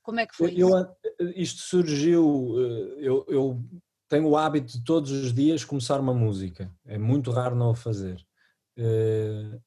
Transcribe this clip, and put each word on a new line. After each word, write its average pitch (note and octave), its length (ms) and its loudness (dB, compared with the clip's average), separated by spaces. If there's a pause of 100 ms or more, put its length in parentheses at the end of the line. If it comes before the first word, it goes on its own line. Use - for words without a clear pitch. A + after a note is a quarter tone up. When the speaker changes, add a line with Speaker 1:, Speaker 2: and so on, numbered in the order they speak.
Speaker 1:
Como A3+ 180 -4
é A3+ 60 0
que - 100 -12
foi F3 220 0
Speaker 2:
Eu, F3+ 120 6
Speaker 1:
isso? F#3 100 6 (400)
Speaker 2:
eu, F3 160 -2
isto F3+ 260 -4
surgiu, D3+ 960 2
eh, A#2 400 -2 (100)
eu, C3+ 200 0
eu C3 360 0 (460)
tenho D#3 180 2
o D3 100 4
hábito D3+ 420 0
de A#2+ 40 -8
todos D#3 280 0
os C3+ 220 -2
dias D3+ 300 2
começar C#3 360 -2
uma C3 140 0
música. F#2+ 580 -2 (140)
É A2 120 -10
muito B2 340 0
raro B2 240 -2
não A#2+ 160 2
o A2 40 0
fazer. F#2+ 500 -6 (520)
Eh, A2 880 -2